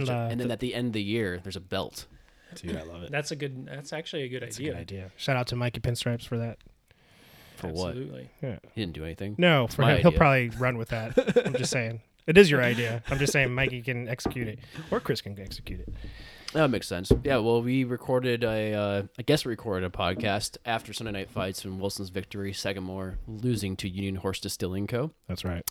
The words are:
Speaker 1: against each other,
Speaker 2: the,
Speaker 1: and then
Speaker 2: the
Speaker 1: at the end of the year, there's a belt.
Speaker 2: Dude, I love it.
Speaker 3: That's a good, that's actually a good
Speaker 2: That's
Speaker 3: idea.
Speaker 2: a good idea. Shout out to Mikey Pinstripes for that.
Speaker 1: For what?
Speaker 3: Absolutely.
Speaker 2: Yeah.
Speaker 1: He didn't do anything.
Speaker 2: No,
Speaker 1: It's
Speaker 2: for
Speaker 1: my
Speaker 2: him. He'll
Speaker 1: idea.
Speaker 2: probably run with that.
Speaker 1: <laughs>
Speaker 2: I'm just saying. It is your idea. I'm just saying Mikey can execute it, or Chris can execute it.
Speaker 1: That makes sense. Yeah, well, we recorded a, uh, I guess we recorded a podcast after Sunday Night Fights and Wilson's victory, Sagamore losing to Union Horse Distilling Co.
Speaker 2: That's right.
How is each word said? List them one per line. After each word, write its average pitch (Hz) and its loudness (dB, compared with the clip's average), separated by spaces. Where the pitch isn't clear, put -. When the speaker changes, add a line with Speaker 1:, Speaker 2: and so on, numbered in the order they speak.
Speaker 1:
against 131 0
each 123 0
other, 117 0
Speaker 2:
the, 113 -2
Speaker 1:
and 117 0
then 120 0
Speaker 2:
the 117 0
Speaker 1:
at - -6
the 123 -2
end 123 0
of 113 -2
the 107 0
year, 101 0
there's 98 -8
a 90 -8
belt. - -4
Speaker 2:
Dude, - -6
I - -6
love 170 -12
it. 147 -10
Speaker 3:
That's 143 -4
a 156 -6
good, 135 -8
that's 139 -12
actually 151 -6
a 127 -6
good 123 -8
Speaker 2:
That's - -10
Speaker 3:
idea. 143 -4
Speaker 2:
a 123 -4
good 85 -8
idea. 95 -10
Shout 135 0
out 123 0
to 123 -4
Mikey 120 -2
Pinstripes 120 -2
for 120 -4
that. 117 -6
Speaker 1:
For 92 -8
what? 85 -2
Speaker 3:
Absolutely. 127 -10
Speaker 2:
Yeah. 120 -6
Speaker 1:
He 113 -4
didn't 85 -4
do 78 -8
anything. 98 -6
Speaker 2:
No, 165 6
Speaker 1:
It's - -6
Speaker 2:
for 143 4
Speaker 1:
my 135 8
Speaker 2:
him. 135 6
He'll 170 8
Speaker 1:
idea. 160 8
Speaker 2:
probably 135 6
run 120 0
with 113 -4
that. 185 4
Speaker 1:
<laughs> - -2
Speaker 2:
I'm 135 0
just - 0
saying. 113 -2
It 160 4
is 196 12
your 135 6
idea. 117 2
I'm 139 0
just 139 2
saying 131 4
Mikey 127 0
can 120 -2
execute 120 -2
it, 104 -8
or 214 0
Chris 131 -2
can 101 -10
execute 95 -10
it. - -10
Speaker 1:
That 151 6
makes 104 0
sense. 95 0
Yeah, 135 2
well, 117 4
we 131 2
recorded 123 0
a, 110 0
uh, 101 0
I - -8
guess 143 2
we 127 -2
recorded 98 -2
a 90 -4
podcast 104 0
after 113 -2
Sunday 110 -6
Night 95 -6
Fights 95 -4
and 95 -6
Wilson's 98 -2
victory, 98 -6
Sagamore 95 -4
losing 107 -2
to 101 -4
Union 95 -2
Horse 92 -2
Distilling 98 -2
Co. 127 -2
Speaker 2:
That's - -6
right. 90 -4